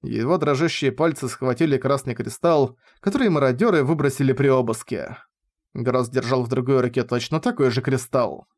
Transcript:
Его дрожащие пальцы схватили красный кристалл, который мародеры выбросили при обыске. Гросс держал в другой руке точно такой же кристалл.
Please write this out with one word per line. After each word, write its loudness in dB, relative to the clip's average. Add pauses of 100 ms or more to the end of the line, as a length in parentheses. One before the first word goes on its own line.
Его -2
дрожащие 0
пальцы -2
схватили 0
красный -2
кристалл, 0 (240)
который 0
мародеры 2
выбросили 0
при 2
обыске. -2 (560)
Гросс -2
держал 0
в -4
другой 2
руке 0
точно -2
такой 0
же -2
кристалл. -2 (120)